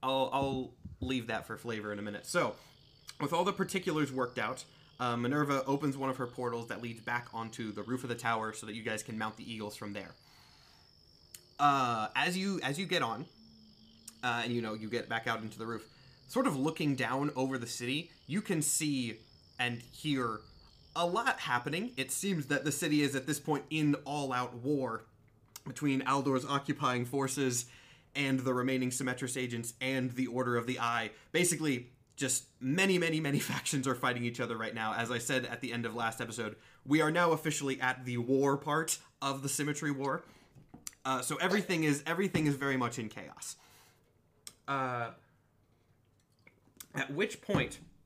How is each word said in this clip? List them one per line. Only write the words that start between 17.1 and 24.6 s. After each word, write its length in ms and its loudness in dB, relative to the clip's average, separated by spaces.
over 220 0
the 80 -6
city, 440 -4
you 140 -2
can 220 0
see 560 0
and 220 0
hear 480 0
a 100 2
lot 340 2
happening. 560 0
It 140 -2
seems 360 0
that 180 2
the 80 2
city 300 4
is 120 4
at 120 0
this 120 0
point 320 0
in 240 4
all-out 520 -2
war 480 0